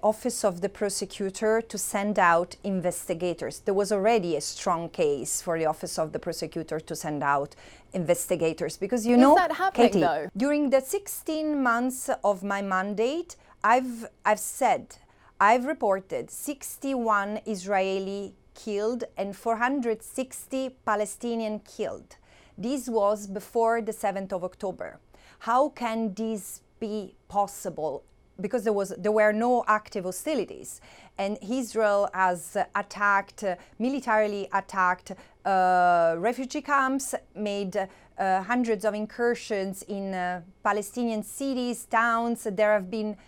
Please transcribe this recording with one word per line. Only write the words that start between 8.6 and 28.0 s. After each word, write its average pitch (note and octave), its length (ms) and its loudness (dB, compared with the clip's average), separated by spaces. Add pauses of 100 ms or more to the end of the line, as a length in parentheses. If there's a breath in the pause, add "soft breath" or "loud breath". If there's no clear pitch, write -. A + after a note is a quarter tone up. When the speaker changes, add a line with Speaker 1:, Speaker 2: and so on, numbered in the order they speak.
Speaker 1:
because, G#3+ 300 -2
you A#3+ 80 6
Speaker 2:
Is A#3+ 60 10
Speaker 1:
know, C#4 140 10
Speaker 2:
that F4 180 4
happening, E4 360 4
Speaker 1:
Katie, F#3+ 120 4
Speaker 2:
though? D#3+ 360 2
Speaker 1:
during C#4+ 320 2
the C4 140 4
sixteen D#4 800 -4
months B3+ 480 0 (120)
of F#3+ 200 0
my G3 180 -2
mandate, G3+ 760 -2 (280 soft breath)
I've, A#3 440 2 (180)
I've G#3+ 140 2
said, - 560 0 (420 soft breath)
I've A#3+ 280 6
reported F#3+ 640 -2
sixty-one A3+ 1120 -2
Israeli G3 880 -2 (220)
killed A3 500 -4 (140)
and G3 180 -6
four A3+ 200 -2
hundred A#3+ 460 0
sixty C4 680 -8 (160)
Palestinian G#3+ 720 -4
killed. - 560 -10 (400 soft breath)
This B3 320 -4
was G#3 380 2
before A3+ 560 0
the A3 100 -6
seventh G3 400 -4
of F3+ 100 -4
October. F3+ 560 -8 (420 soft breath)
How B3+ 280 2
can A3+ 460 -4
this A3 480 -6 (180)
be G#3+ 340 -8 (140)
possible? D#3+ 760 -4 (380)